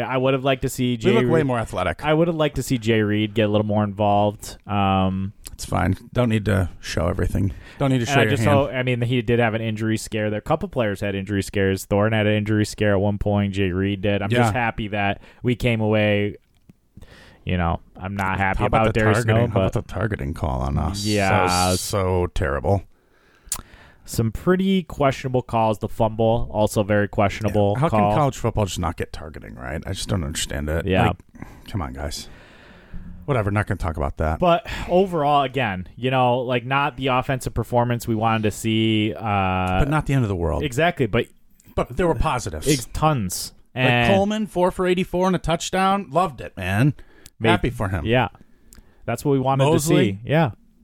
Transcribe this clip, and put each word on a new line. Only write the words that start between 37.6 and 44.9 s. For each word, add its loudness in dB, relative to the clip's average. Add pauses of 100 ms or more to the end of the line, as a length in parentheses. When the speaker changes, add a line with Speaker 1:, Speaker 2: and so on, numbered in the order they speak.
Speaker 1:
we 0
wanted 0
to 2
see. 0
Uh, 0
Speaker 2:
But 2
not 0
the 0
end 2
of 0
the -2
world. -2
Speaker 1:
Exactly, 0
but 0 (500)
Speaker 2:
But -4
there 2
were 2
positives. -2
Speaker 1:
ex-, 2
tons. -2 (240)
Speaker 2:
Like 0
Speaker 1:
And 4
Speaker 2:
Coleman, 2
four 0
for -2
eighty-four 0